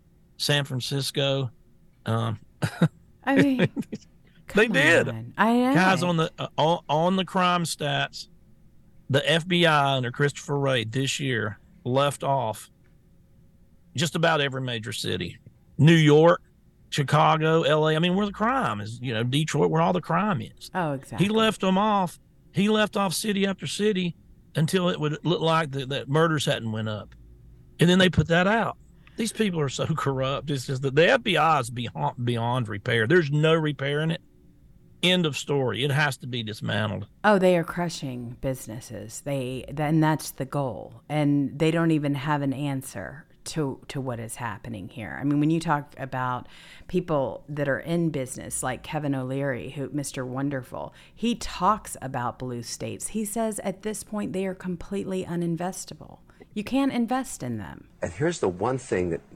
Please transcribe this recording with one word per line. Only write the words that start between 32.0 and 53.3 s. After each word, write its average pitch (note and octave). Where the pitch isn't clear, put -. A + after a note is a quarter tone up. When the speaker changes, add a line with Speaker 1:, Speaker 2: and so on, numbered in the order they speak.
Speaker 1:
beyond A#2+
repair. G#2+
There's D#3
no D3+
repairing D3+
it. E3
End F3+
of C#3+
story. B2+
It C#3+
has C#3+
to -
be B2
dismantled. G#2+
Speaker 2:
Oh, G#3
they F#3
are E3
crushing C3
businesses. A2+
They, C3
then D#3
that's D#3
the -
goal. A#2+
And C#3+
they D#3+
don't E3
even C#3+
have C#3+
an C#3
answer C3+
to, C#3+
to C#3+
what B2+
is A2+
happening A2
here. F2
I -
mean, C#3+
when D3
you E3
talk D3
about B2+
people D#3
that D3
are C3
in E3+
business, B2+
like B2+
Kevin D3
O'Leary, C3
who, C3+
Mister C#3
Wonderful, B2+
he A#3
talks G3+
about B2
blue A#2+
states. -
He G#3+
says A3